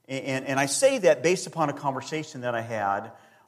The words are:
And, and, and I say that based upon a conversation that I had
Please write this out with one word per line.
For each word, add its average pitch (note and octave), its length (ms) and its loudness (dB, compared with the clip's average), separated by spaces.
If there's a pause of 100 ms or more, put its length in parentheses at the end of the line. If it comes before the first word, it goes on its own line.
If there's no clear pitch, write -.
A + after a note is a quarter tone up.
And, C3+ 160 -6
and, C3 220 -4
and C3+ 120 0
I C#3 60 4
say C4+ 320 4
that F3 260 6
based F3+ 240 2
upon D#3 220 0
a C#3+ 40 -2
conversation C#3 680 -6
that B2 120 -2
I A#2 60 0
had A2 540 -2 (340)